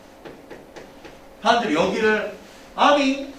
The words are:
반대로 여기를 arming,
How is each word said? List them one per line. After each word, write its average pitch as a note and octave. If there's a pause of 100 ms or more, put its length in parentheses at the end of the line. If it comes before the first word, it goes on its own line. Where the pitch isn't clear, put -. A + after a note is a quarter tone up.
(1400)
반대로 A3
여기를 G#3 (440)
arming, C#4